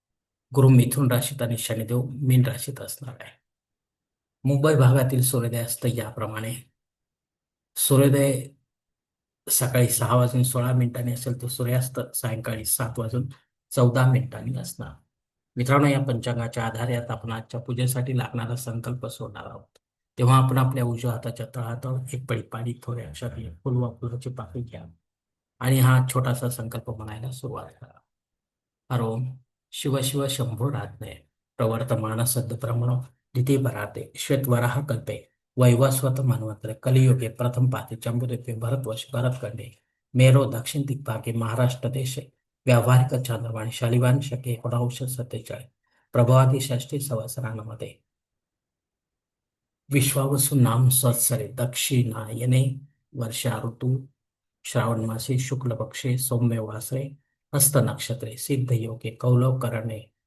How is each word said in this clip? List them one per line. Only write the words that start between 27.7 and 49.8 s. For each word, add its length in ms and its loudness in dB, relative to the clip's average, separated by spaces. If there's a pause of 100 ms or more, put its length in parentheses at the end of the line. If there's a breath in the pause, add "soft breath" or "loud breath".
करा. 180 -20 (920)
हर 80 0
ओम 360 -4 (340)
शिव 320 -4
शिव 240 -2
शंभो 440 -4
राज्ञे 420 -10 (440)
प्रवर्तमान 640 -2
सद्ब्रह्मणो 800 -2 (320)
द्वितीय 240 2
परार्धे 580 -4
श्वेतवराह 720 0
कल्पे 480 -6 (240)
वैवस्वत 640 4
मन्वंतरे 520 -2
कलियुगे 560 4
प्रथम 400 0
पाते 260 -6
जम्बुद्वीपे 600 -6
भरतवर्ष 580 -4
भरतखंडे 680 -6 (300)
मेरो 380 8
दक्षिण 300 -4
दिग्भागे 500 -4
महाराष्ट्र 580 0
देशे 320 -6 (440)
व्यावहारिक 540 6
चांद्रमान 500 -6
शालिवान 500 2
शके 320 -6
एकोणावीसशे 560 -4
सत्तेचाळीस 600 -10 (460)
प्रभावादी 460 6
षष्ठी 400 -4
संवत्सरांमध्ये 960 -8 (1900)